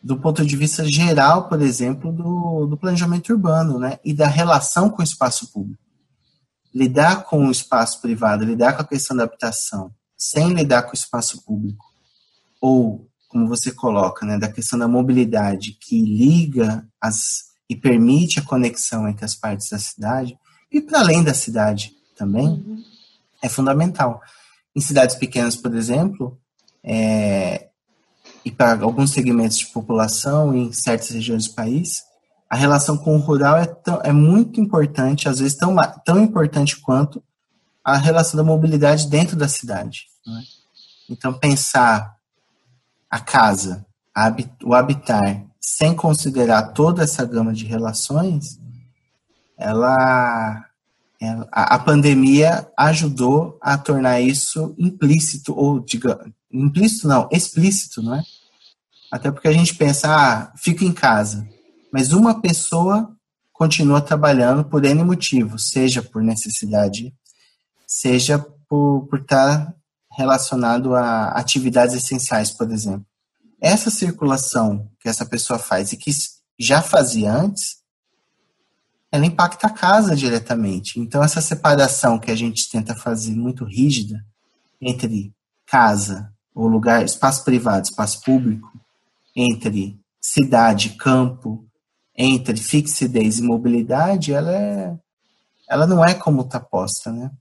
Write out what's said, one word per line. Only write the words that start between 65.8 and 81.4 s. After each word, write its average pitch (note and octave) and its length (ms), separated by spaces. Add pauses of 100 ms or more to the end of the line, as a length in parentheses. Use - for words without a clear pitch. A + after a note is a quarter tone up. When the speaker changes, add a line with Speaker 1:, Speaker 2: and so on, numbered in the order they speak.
Speaker 1:
por A2 200
necessidade, G#2+ 880 (760)
seja C3 520 (300)
por, C#3+ 420
por - 140
tá D3 500 (380)
relacionado B2+ 840
a A#2 360
atividades B2 640
essenciais, B2+ 560
por - 200
exemplo. G#2+ 360 (540)
Essa G#3+ 300
circulação C3 1000 (120)
que - 80
essa A2+ 180
pessoa E3 320
faz G3 340
e - 40
que - 140
s-, - 280 (200)
já C3 240
fazia A#2 500
antes, F#3 460 (1300)
ela C#3+ 140
impacta F3 440
a - 20
casa G3 440
diretamente. A#2 840
Então, C3 240
essa D#3 160